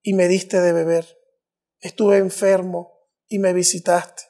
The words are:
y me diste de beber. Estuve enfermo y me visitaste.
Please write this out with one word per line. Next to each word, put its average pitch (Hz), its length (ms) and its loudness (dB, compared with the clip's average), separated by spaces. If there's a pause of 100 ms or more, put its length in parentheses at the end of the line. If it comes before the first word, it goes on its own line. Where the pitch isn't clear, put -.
y 196 140 -4
me 180 140 2
diste 185 320 0
de 175 120 2
beber. 165 460 -2 (600)
Estuve 202 380 2
enfermo 185 720 -2 (340)
y 208 140 -6
me 185 120 0
visitaste. 175 760 -2